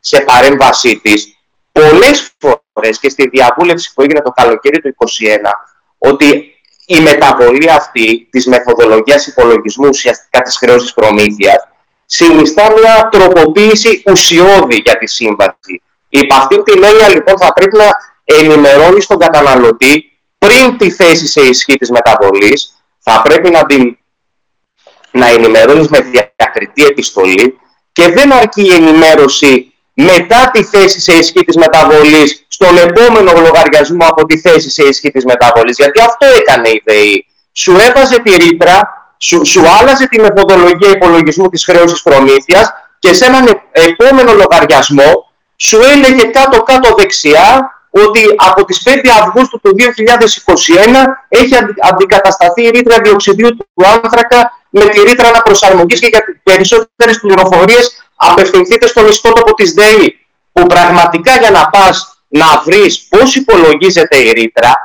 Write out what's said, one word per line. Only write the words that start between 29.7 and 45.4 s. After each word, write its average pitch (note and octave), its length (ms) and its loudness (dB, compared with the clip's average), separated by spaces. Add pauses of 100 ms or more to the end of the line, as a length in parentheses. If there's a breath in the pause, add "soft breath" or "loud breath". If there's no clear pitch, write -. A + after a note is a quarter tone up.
μετά F#3 520 0
τη G#3 120 -2
θέση F#3+ 360 0
σε F#3 120 -4
ισχύ E3+ 320 0
της D#3+ 120 -2
μεταβολής, D3+ 920 2
στον F3+ 280 0
επόμενο G3 560 2
λογαριασμό D#3+ 720 2
από D#3 200 0
τη D#3 120 -4
θέση D#3+ 320 0
σε - 120 -4
ισχύ C#3 280 -2
της C3 140 -6
μεταβολής. A#2+ 520 0
Γιατί - 240 0
αυτό A#3+ 260 0 (140)
έκανε A#2+ 280 0
η A2 160 -2
δεη. G#2 420 -2 (260)
Σου F3+ 240 0 (120)
έβαζε C4 300 0
τη G#3+ 180 0
ρήτρα, E3+ 520 0 (300)
σου, E3 280 -2
σου E3 220 2 (120)
άλλαζε C4 280 0
τη A3 120 -2
μεθοδολογία F#3+ 720 2
υπολογισμού E3+ 580 0
της F3 160 -8
χρέωσης E3+ 380 0
προμήθειας C#3 720 0 (260)
και F3+ 140 0
σε F#3 120 0
έναν B3+ 220 2
ε-, - 360 -2
επόμενο A#3+ 500 2
λογαριασμό D3+ 960 0 (260)